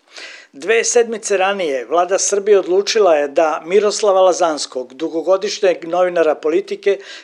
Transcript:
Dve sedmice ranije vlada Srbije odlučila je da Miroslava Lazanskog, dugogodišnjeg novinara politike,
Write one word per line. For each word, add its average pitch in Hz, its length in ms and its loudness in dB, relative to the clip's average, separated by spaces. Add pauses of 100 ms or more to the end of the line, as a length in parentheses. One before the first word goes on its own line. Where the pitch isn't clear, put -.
(520)
Dve 208 320 -2
sedmice 220 520 0
ranije 180 480 -2
vlada 175 340 0
Srbije 202 400 2
odlučila 190 560 2
je 147 140 0
da 160 360 0
Miroslava 196 560 2
Lazanskog, 160 720 0
dugogodišnjeg 165 920 -2
novinara 170 500 0
politike, 190 640 -2 (260)